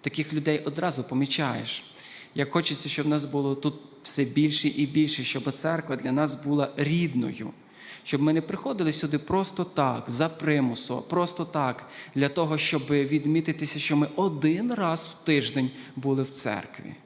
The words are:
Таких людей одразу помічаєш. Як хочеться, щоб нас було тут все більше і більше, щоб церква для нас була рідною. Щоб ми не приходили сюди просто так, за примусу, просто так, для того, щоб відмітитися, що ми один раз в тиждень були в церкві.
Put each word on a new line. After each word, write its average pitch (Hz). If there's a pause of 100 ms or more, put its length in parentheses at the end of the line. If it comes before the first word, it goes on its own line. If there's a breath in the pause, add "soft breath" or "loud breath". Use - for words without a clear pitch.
Таких 151
людей 151
одразу 151
помічаєш. 131 (500 loud breath)
Як 139
хочеться, 156
щоб 147
нас 151
було 139
тут 143 (280)
все -
більше 147
і 143
більше, 147
щоб 131
церква 160
для 127
нас 139
була 143
рідною. 143 (540 loud breath)
Щоб 139
ми 151
не 160
приходили 185
сюди 147
просто 185
так, 135
за 127
примусу, 135
просто 170
так, 135 (280 loud breath)
для 139
того, 156
щоб 147
відмітитися, 147
що 147
ми 147
один 180
раз 165
в -
тиждень 131 (260 loud breath)
були 135
в 131
церкві. - (120)